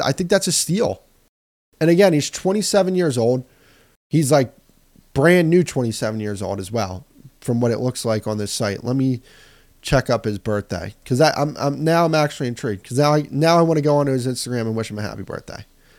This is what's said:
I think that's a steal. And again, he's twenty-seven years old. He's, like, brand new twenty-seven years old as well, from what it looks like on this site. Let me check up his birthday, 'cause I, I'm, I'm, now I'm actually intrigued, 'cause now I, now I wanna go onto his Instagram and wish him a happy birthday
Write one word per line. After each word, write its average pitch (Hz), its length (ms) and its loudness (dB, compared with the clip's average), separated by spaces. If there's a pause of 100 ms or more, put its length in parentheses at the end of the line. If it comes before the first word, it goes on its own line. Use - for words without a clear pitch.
I - 100 0
think 175 180 -4
that's 190 200 2
a 175 40 0
steal. - 500 -2 (760)
And 160 80 4
again, 175 260 6
he's 143 160 0
twenty-seven 190 680 0
years 160 200 0
old. 123 280 2 (680)
He's, 147 220 2
like, 139 200 4 (600)
brand 170 360 4
new 175 140 4
twenty-seven 113 560 -4
years 104 240 -6
old 98 160 -4
as 95 140 -8
well, 95 340 -4 (340)
from 120 200 -2
what 120 100 2
it - 80 0
looks 123 260 -4
like 110 220 -2
on 107 120 -4
this 104 120 -6
site. 104 320 -4
Let 123 140 -2
me 131 260 0 (600)
check - 280 0
up 117 140 0
his 104 160 -4
birthday, 101 640 -6
'cause 127 160 0
I, 156 200 4
I'm, 147 200 -4
I'm, 143 240 -2
now 170 220 2
I'm 160 100 0
actually 147 320 -2
intrigued, 113 400 -6
'cause 120 100 -2
now 147 160 4
I, 151 160 0
now 160 260 4
I 170 60 6
wanna 160 200 2
go 147 160 4
onto 139 120 2
his 127 160 -2
Instagram 123 360 -4
and 110 120 -2
wish 113 160 -4
him 107 80 -8
a 107 40 -6
happy 104 200 -8
birthday - 420 -12 (340)